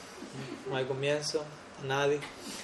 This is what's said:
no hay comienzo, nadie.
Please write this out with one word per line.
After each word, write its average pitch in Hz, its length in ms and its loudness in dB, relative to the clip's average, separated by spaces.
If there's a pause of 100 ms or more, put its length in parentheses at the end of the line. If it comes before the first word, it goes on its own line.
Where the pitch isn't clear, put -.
(680)
no 135 80 0
hay 131 80 2
comienzo, 143 580 2 (420)
nadie. 143 360 6 (440)